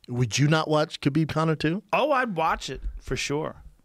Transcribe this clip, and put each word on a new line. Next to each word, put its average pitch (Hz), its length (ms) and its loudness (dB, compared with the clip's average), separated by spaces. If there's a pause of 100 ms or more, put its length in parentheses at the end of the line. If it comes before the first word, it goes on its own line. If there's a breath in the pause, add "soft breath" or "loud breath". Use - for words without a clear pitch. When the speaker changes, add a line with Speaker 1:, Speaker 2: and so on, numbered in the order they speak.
Speaker 1:
Would 123 300 0
you 147 100 4
not 160 220 2
watch 151 320 0
Khabib 151 280 2
Conor 160 260 0
two? 160 260 -2 (100)
Speaker 2:
Oh, 240 200 2
I'd 254 240 0
watch 160 340 -2
it 131 120 -10 (200)
for - 140 -6
sure, 143 480 -4 (220)